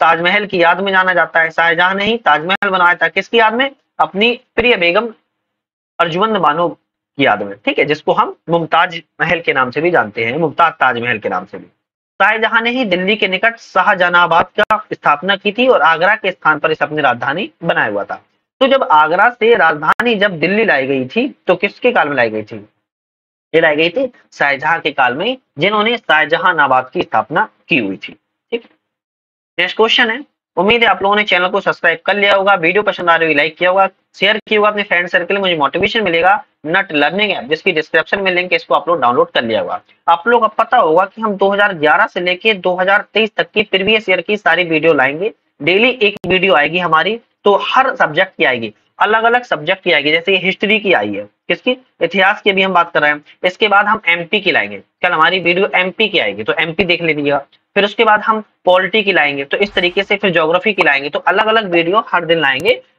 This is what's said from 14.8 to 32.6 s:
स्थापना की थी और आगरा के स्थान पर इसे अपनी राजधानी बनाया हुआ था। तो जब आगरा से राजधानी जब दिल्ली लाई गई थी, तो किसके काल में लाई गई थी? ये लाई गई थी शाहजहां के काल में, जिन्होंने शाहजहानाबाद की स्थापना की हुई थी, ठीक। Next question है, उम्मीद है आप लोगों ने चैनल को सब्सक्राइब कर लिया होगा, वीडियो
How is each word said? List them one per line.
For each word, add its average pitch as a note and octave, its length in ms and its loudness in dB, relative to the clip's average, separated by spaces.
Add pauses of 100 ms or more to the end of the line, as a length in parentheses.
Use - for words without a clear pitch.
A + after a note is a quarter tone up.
स्थापना E3 440 -2
की G3+ 160 -4
थी A#3+ 160 0
और G3 140 4
आगरा E3 340 2
के G3+ 140 -6
स्थान D#3 280 0
पर D#3 140 -2
इसे D#3 120 -2
अपनी D3+ 180 -2
राजधानी C#3 480 -2 (140)
बनाया D#3+ 260 0
हुआ G2+ 140 -6
था। F2+ 100 -10 (460)
तो C4+ 60 4
जब C4 240 0
आगरा D#3+ 400 4
से A#3 240 2
राजधानी E3+ 600 0
जब G3 260 0
दिल्ली G3 240 0
लाई C#3+ 220 0
गई C3 220 -2
थी, A#3 260 -4 (120)
तो F#3 80 2
किसके G#3 380 -2
काल E3+ 160 0
में C#3+ 80 -4
लाई A#2+ 140 2
गई A2 120 -6
थी? G#2+ 260 -16 (840)
ये D#3+ 60 4
लाई D#3 160 2
गई E3 120 0
थी B3+ 240 -4 (200)
शाहजहां D3 480 -2
के D#3+ 100 -4
काल B2+ 240 0
में, A3 240 -4 (200)
जिन्होंने G#3 380 0
शाहजहानाबाद D#3 920 0
की F3+ 120 -4
स्थापना D3 460 -2 (200)
की D#3+ 100 0
हुई G2 180 -4
थी, - 160 -18 (380)
ठीक। A#3 140 -8 (920)
Next F3+ 180 -4
question A3+ 340 2
है, C4 140 -8 (320)
उम्मीद G#3+ 260 2
है A3+ 60 4
आप F#3+ 140 0
लोगों G3+ 140 2
ने G#3 60 2
चैनल F#3 260 0
को G3 120 -2
सब्सक्राइब E3 460 0
कर F#3+ 100 2
लिया G3+ 180 2
होगा, G3 200 2
वीडियो F#3 280 2